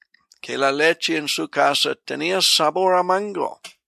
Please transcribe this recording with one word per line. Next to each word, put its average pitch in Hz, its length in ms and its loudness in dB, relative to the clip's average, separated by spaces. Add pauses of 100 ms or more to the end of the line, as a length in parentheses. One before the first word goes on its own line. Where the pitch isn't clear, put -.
(400)
que - 160 -10
la 139 160 2
leche 160 460 0
en 147 100 -6
su 160 220 -4
casa 143 440 2
tenía 160 460 -4
sabor 175 560 2
a 180 60 4
mango, 185 580 -2 (280)